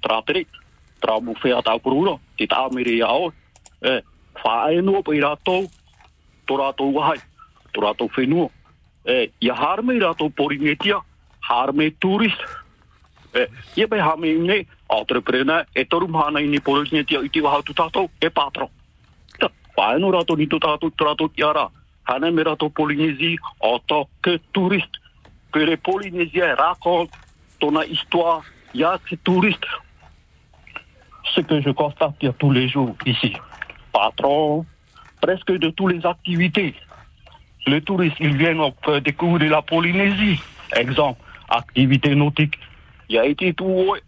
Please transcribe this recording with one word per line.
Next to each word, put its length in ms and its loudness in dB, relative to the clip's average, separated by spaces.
Tra 240 -2
tiri. 200 -2
Tra 180 0
mo 220 -8
fea 200 2
tau 180 0
kururo. 400 0
Ti 100 -2
ta 240 0
miri 260 -2
ia 120 0
o. 220 0
E, 200 0
wha 280 2
e 100 2
nua 200 2
pa 140 -2
i 60 2
rātou. 480 -2
Tō 140 0
rātou 320 -2
wahai. 240 0
Tō 120 -2
rātou 320 -2
whenua. 320 0
E, 260 0
ia 160 2
hārme 400 0
i 60 4
rātou 260 0
Poringetia. 720 -2
Hārme 400 2
tourist. 420 0
E, 140 2
ia 100 2
pai 140 0
hame 280 0
i 80 2
nei. 300 0
Entrepreneur. 800 0
E 120 -2
toru 220 0
mhana 340 0
i 80 -2
ni 120 0
Poringetia 640 -2
i 80 -6
te 80 0
wahau 240 0
tu 120 -12
tātou. 320 -2
E 80 0
pātro. 400 -4
Ta, 100 -10
wha 180 2
e 60 2
nua 180 2
rātou 180 0
ni 120 0
tō 120 -2
tātou, 320 -2
tō 180 0
rātou 260 -2
i 120 0
ara. 200 0
Hana 220 0
me 140 2
rātou 280 -2
Polinesi. 640 -2
O 180 2
tō 140 0
ke 160 0
tourist. 480 -2
Pere 240 2
Polinesi 680 -2
e 160 2
rāko. 460 0
Tōna 280 0
histoire. 560 0
Ia 240 0
ke 240 -10
tourist. 400 2
Ce 80 2
que 200 0
je 80 0
constate 460 -2
tous 120 4
les 160 2
jours 280 -2
ici, 280 -2
patron, 720 2
presque 300 0
de 180 0
toutes 240 0
les 120 -4
activités. 720 0
Les 140 2
touristes, 380 0
ils 160 2
viennent, 260 2
euh, 120 2
découvrir 520 2
la 100 4
Polynésie. 800 0
Exemple, 460 0
activité 680 2
nautique. 400 2
Il 80 -2
y 40 4
a 60 4
été 280 0
tout, 120 -6
ouais. 420 0